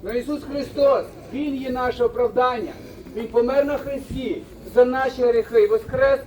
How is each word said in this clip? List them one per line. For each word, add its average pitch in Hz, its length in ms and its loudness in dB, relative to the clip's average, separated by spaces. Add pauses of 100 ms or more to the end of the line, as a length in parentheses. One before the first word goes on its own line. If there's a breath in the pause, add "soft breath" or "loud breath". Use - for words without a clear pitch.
Но 202 80 -8
Ісус 247 320 -4
Христос, 277 600 2 (280)
Він 277 220 -4
є 262 140 -6
наше 247 340 -2
оправдання. 240 680 0 (440)
Він 220 120 -8
помер 254 380 2
на 285 120 -2
хресті 262 640 -6 (320)
за 247 120 8
наші 254 360 -2
гріхи 233 420 4
і 208 40 4
воскрес 226 600 2